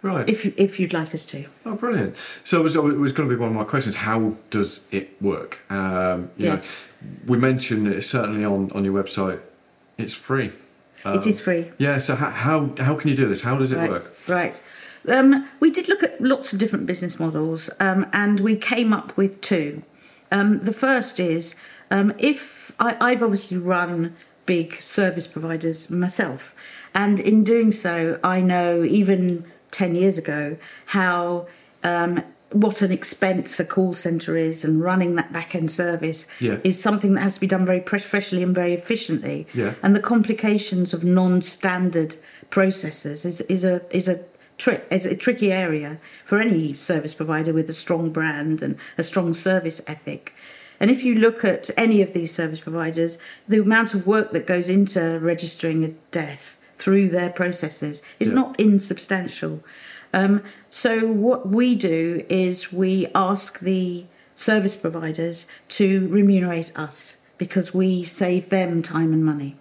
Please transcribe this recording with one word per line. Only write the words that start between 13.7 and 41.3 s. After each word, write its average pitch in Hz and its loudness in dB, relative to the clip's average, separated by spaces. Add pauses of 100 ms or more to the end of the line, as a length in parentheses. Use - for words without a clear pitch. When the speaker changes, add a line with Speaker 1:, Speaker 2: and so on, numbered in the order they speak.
Speaker 1:
it 131 0
Speaker 2:
Right, 165 0
Speaker 1:
work? - -6 (140)
Speaker 2:
right. 180 -2 (460)
Um, 269 6 (140)
we 320 6
did 359 -2
look 381 2
at - -4
lots - 0
of 196 -4
different 220 0
business 180 -4
models, 160 -4 (100)
um, 190 2
and 202 2
we 214 2
came 233 0
up - -2
with 196 0
two. 156 -2 (500)
Um, 202 4
the 220 -2
first 262 0
is, 165 -2 (360)
um, 202 2
if - -2 (200)
I, 226 0
I've 240 4
obviously 196 0
run 175 -2 (300)
big 170 0
service 180 -2
providers 160 -6
myself, 175 -4 (400)
and 202 2
in 214 6
doing 226 4
so, 165 -2
I 185 2
know 175 2
even 185 2 (280)
ten 175 -2
years 185 2
ago 151 -6 (300)
how, 175 0 (360)
um, 175 0 (280)
what 208 2
an 190 2
expense - -2
a 165 0
call 185 0
centre 165 -2
is, 160 -2
and 160 2
running 175 2
that 165 -4
back-end 165 -4
service 165 -2 (120)
Speaker 1:
Yeah. 110 0
Speaker 2:
is 185 2
something 202 2
that - 0
has 190 0
to - -6
be 190 0
done 185 2
very 180 2
professionally 196 -2
and 180 2
very 175 2
efficiently. 160 -4
Speaker 1:
Yeah. 123 -2 (100)
Speaker 2:
And 202 6
the 202 2
complications 208 0
of 170 -4
non-standard 180 2 (340)